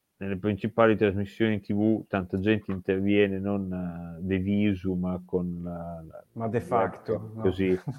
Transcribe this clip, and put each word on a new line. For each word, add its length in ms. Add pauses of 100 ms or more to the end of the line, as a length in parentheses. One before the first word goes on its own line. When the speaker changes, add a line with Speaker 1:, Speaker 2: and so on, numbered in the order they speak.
(180)
Speaker 1:
nelle 200
principali 580
trasmissioni 640
T 140
V 340
tanta 320
gente 320
interviene 680
non, 320
eh, 500
de 160
visu, 560
ma 320
con 380
la, 440
la 160 (100)
Speaker 2:
Ma 140
de 140
facto, 500
Speaker 1:
webcam, 240
Speaker 2:
no. 60
Speaker 1:
così, 380 (200)